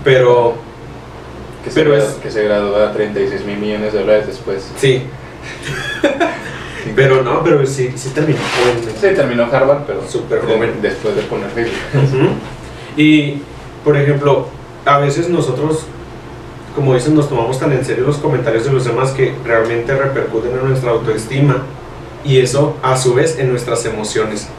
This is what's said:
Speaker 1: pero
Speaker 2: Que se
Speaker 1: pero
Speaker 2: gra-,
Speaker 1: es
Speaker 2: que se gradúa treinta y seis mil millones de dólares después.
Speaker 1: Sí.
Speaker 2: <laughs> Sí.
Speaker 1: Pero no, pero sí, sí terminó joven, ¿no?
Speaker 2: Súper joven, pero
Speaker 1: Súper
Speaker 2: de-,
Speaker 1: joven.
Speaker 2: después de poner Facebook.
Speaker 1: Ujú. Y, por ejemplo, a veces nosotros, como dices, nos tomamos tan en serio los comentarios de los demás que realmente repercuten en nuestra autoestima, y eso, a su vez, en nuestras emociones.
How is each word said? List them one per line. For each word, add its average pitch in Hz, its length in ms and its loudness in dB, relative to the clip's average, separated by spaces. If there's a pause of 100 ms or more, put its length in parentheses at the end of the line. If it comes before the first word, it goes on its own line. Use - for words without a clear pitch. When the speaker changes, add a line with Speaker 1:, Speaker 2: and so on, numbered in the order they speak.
Speaker 1:
pero 170 500 6 (1120)
Speaker 2:
Que 120 60 -8
se 156 120 2
Speaker 1:
pero 147 120 6
Speaker 2:
gra-, - 20 4
Speaker 1:
es 110 80 4 (180)
Speaker 2:
que 107 80 -8
se 107 140 0
gradúa 104 480 2
treinta 104 260 -2
y 98 80 2
seis 98 160 -4
mil 101 140 -6
millones 107 340 -2
de 104 80 0
dólares 104 280 4
después. 98 380 -6 (120)
Speaker 1:
Sí. 131 300 2
Speaker 2:
<laughs> - 1040 -6 (720)
Sí. - 120 -6
Speaker 1:
Pero 131 260 6
no, 123 220 0
pero 151 220 4
sí, 127 300 -2
sí - 140 -8
terminó 151 320 0
joven, 123 420 0
¿no? 110 160 -8
Speaker 2:
Súper 120 520 2
joven, 135 340 4
pero 95 240 -4
Speaker 1:
Súper 113 320 -2
Speaker 2:
de-, 107 140 0
Speaker 1:
joven. 113 260 0
Speaker 2:
después 101 340 -2
de - 60 0
poner 104 300 -6
Facebook. 117 260 -4 (160)
Speaker 1:
Ujú. 135 360 4 (680)
Y, 151 400 4 (460)
por 147 120 4
ejemplo, 143 520 2 (380)
a 143 120 4
veces 160 320 0
nosotros, 156 560 0 (920)
como 135 200 4
dices, 151 180 2
nos 147 160 4
tomamos 123 300 0
tan 151 120 0
en 127 140 0
serio 120 220 0
los 147 100 0
comentarios 123 480 0
de 139 80 2
los 123 100 2
demás 123 280 0
que 131 200 2 (140)
realmente 117 500 0
repercuten 123 640 -2
en 131 100 0
nuestra 127 200 0
autoestima, 123 680 2 (680)
y 131 140 6
eso, 139 420 2
a 131 160 2
su 123 160 2
vez, - 240 2
en 127 140 0
nuestras 117 340 -2
emociones. 107 640 -4 (120)